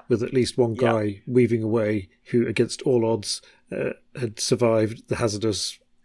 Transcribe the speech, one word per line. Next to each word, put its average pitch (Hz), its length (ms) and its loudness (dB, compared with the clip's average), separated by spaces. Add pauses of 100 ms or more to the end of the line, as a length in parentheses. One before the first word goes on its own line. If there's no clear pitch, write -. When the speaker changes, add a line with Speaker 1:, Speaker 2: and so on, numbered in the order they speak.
Speaker 1:
with 113 140 2
at - 100 -6
least 123 240 0
one 117 180 2
Speaker 2:
Yeah. - 60 -4 (100)
Speaker 1:
guy 107 340 -2
weaving 120 380 2
away 107 460 -2 (220)
who, 120 140 2
against 113 360 -2
all 117 280 2
odds, 110 320 -4 (300)
uh, - 200 -4 (280)
had 113 220 -6
survived 113 680 0
the 104 100 -4
hazardous 107 640 -4 (260)